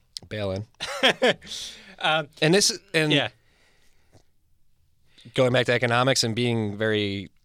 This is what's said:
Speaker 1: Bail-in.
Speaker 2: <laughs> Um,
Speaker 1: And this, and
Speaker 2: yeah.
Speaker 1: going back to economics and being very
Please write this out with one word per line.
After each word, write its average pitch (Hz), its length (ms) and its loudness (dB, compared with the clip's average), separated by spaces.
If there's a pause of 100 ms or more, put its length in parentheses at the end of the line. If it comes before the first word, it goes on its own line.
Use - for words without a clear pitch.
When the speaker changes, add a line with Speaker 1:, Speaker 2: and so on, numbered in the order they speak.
(280)
Speaker 1:
Bail-in. 104 380 -6 (360)
Speaker 2:
<laughs> - 340 2 (640)
Um, 156 280 -2 (140)
Speaker 1:
And 156 120 4
this, 208 240 2 (160)
and 151 200 2
Speaker 2:
yeah. 131 160 0 (2000)
Speaker 1:
going 127 200 2
back 127 140 2
to 123 60 2
economics 123 500 2
and 113 120 -2
being 113 420 -2
very 104 520 -2 (160)